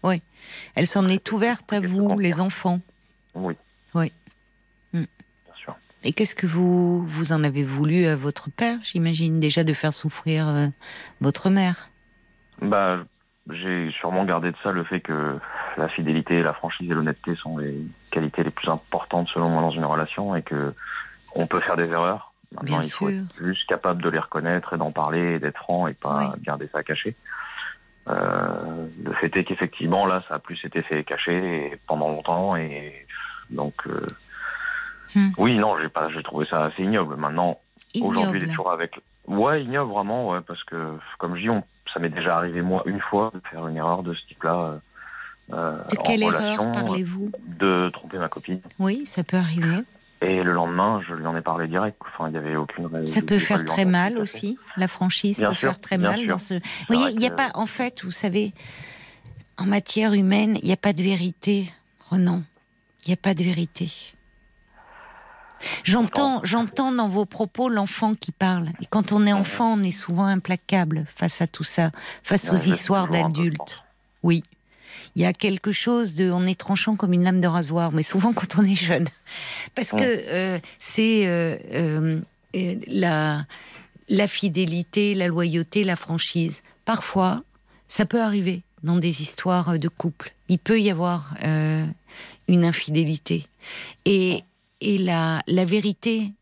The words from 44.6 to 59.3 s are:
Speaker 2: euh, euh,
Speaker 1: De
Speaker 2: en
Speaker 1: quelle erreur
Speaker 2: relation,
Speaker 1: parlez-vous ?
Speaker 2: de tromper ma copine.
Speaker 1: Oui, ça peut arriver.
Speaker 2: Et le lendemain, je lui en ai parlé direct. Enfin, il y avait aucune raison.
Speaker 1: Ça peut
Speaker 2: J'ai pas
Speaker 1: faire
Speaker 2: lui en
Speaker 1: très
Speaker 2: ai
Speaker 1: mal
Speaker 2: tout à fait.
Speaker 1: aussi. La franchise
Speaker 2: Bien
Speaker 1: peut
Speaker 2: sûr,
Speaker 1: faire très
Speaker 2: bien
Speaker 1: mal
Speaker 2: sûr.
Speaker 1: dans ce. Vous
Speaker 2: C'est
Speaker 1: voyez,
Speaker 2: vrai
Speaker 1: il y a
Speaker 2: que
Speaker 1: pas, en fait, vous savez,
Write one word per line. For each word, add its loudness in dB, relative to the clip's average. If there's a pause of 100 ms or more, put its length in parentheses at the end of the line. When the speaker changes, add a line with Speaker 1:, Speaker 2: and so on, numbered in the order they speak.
Speaker 2:
euh, -4 (760)
euh, -4
Speaker 1:
De -2
Speaker 2:
en -4
Speaker 1:
quelle 2
erreur 2
Speaker 2:
relation, -2
Speaker 1:
parlez-vous ? -2 (120)
Speaker 2:
de 2
tromper -12
ma -2
copine. -6 (180)
Speaker 1:
Oui, 0
ça -4
peut -2
arriver. 0 (380)
Speaker 2:
Et 2
le 4
lendemain, 2
je -6
lui -6
en -2
ai -2
parlé -2
direct. -2 (180)
Enfin, -4
il -4
y -4
avait -4
aucune -4
raison. -4
Speaker 1:
Ça 2
peut 2
Speaker 2:
J'ai 0
pas -
Speaker 1:
faire 0
Speaker 2:
lui -4
en 0
Speaker 1:
très 2
Speaker 2:
ai 4
Speaker 1:
mal 2
Speaker 2:
tout -2
à -2
fait. -6
Speaker 1:
aussi. -6 (180)
La 0
franchise 0
Speaker 2:
Bien 2
Speaker 1:
peut 0
Speaker 2:
sûr, 0
Speaker 1:
faire -6
très -2
Speaker 2:
bien 4
Speaker 1:
mal 0
Speaker 2:
sûr. -2
Speaker 1:
dans 0
ce. -6
Vous -2
Speaker 2:
C'est -10
Speaker 1:
voyez, 4
Speaker 2:
vrai 0
Speaker 1:
il 0
y 2
a 2
Speaker 2:
que -8
Speaker 1:
pas, 2
en -2
fait, -6
vous -6
savez, 0 (1040)